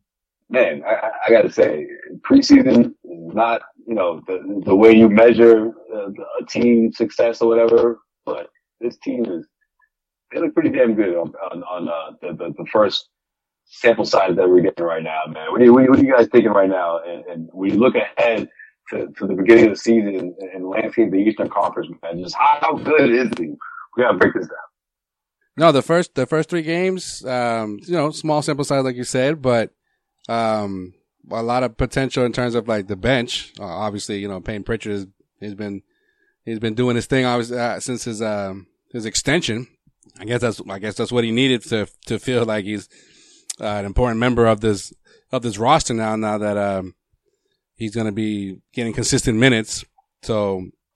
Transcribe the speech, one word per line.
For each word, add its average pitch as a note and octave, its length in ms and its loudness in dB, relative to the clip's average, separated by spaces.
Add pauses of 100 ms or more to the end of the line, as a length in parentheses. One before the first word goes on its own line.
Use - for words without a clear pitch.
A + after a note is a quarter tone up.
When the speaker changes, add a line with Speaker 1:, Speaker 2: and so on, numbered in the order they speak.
(520)
Speaker 1:
Man, G2 320 0
I, G#2 100 -2
I, - 180 -4 (160)
I - 40 0
gotta A2+ 200 6
say, - 360 0 (340)
preseason C4 640 6
is - 480 -14
not, A2+ 280 0 (260)
you A#2 80 -4
know, F2 320 -2
the, F#2 380 -8
the G2 100 4
way A2+ 200 10
you A2 140 8
measure, A2+ 640 8 (220)
uh, G2+ 160 -8 (300)
a - 80 -10
team's A#2 500 2
success A#2 440 -2
or A#2+ 60 2
whatever, A#2 540 4 (220)
but - 260 -10 (300)
this A#2+ 180 -8
team B3 280 -6
is, F3+ 220 -8 (840)
they - 80 -6
look E3 140 -2
pretty D#3 160 2
damn B2 240 2
good G2 220 0
on, E2 180 -4 (180)
on, E2+ 120 -12
on, F2 260 -8
uh, - 220 -8 (100)
the, - 120 -10
the, D#2 220 -10
the E2+ 160 -14
first G#2+ 380 0 (560)
sample A2+ 400 0
size F#2 300 0
that F#2 120 2
we're F2+ 140 6
getting E2+ 240 -2
right E2 180 -4
now, D#2+ 240 -6
man. - 240 -10
What G#2+ 100 2
are B2 40 8
you, A#2+ 80 10
what C3 80 8
are C3 40 6
you, B2+ 40 4
what C3+ 100 6
are C#3+ 40 6
you C3 120 4
guys A#2 160 6
thinking A2 200 6
right G2 180 4
now? F2 300 -2
And, E2+ 260 -12
and E2 260 -14
when F#2+ 200 -4
you G#2+ 80 0
look B2 160 4
ahead A2+ 520 -2 (420)
to, G2+ 180 -8
to - 200 -12
the G2 60 -4
beginning A2+ 320 6
of G#2+ 60 4
the G2 40 -6
season G#2+ 400 0
and, F2+ 200 -8 (180)
and F#2 160 -10
landscape F#2+ 380 -2
of F2+ 60 -6
the F#2+ 40 2
Eastern G#2 320 0
Conference, - 400 -4 (140)
man, F2 200 -8
just F2+ 120 -12
how, D3 260 2
how D#3 120 0
good C3+ 380 2
is A#2+ 200 0
the, D2+ 240 -8 (420)
we B2 60 2
gotta G#2+ 140 0
break - 160 2
this - 140 -4
down. - 100 -18 (1000)
Speaker 2:
No, E3 140 6
the C3+ 120 4
first, E3+ 300 0
the C3 140 -2
first D#3 220 -2
three E3+ 140 -4
games, F3+ 600 -4
um, A#2 600 -4
you F3 80 -6
know, D#3 180 0
small D3+ 320 -2
sample D3 220 -4
size, C3+ 180 0
like C3 120 -4
you B2 80 -8
said, C3+ 380 -2
but, A#2+ 300 0 (560)
um, G#2+ 640 -4 (380)
a A2 100 -6
lot A#2+ 220 -2
of A2+ 120 -6
potential C3 480 -2
in A#2+ 100 -2
terms B2 200 -4
of, A2+ 140 -4
like, G#2 200 -4
the G#2 80 -6
bench. - 640 -4
Uh, G2+ 60 -14
obviously, G2+ 540 -8
you G2+ 80 -8
know, G2 120 -8
Peyton G#2 240 -10
Pritchard A2 280 -8
has, G2 160 -8 (340)
has G#2 140 -12
been, G2+ 260 -12 (640)
he's A2+ 140 -8
been A2 160 -4
doing B2 200 0
his A#2 120 -4
thing, C3 180 0
obviously, B2 320 -2
uh, A#2 220 -4
since A#2+ 240 -10
his, A2 180 -8
um, G2 460 -8 (240)
his A2+ 160 -8
extension. B2 600 -4 (520)
I F#2+ 60 -16
guess A#2 160 -4
that's, A#2 260 -4
I G2 120 -10
guess G2+ 160 -8
that's A2+ 160 -4
what A#2+ 120 0
he A2+ 80 -2
needed B2+ 340 0
to, G#2+ 220 -4 (200)
to A2 120 -6
feel A#2+ 260 -2
like G#2+ 200 -4
he's, G#2 240 -10 (720)
uh, A2 60 -10
an G#2 200 -6
important A2+ 340 -2
member A#2+ 260 2
of A2 160 2
this, G#2+ 320 -4 (380)
of C3 100 -4
this A2+ 160 -6
roster C3 360 0
now, A2 220 -4
now G#2+ 220 -4
that, G#2 200 -2
um, F#2+ 360 -4 (800)
he's A2 200 -8
gonna A2 160 -4
be G2+ 480 -6 (140)
getting A#2 200 -6
consistent A#2+ 440 -2
minutes. A#2 480 0 (360)
So G2+ 460 -4 (280)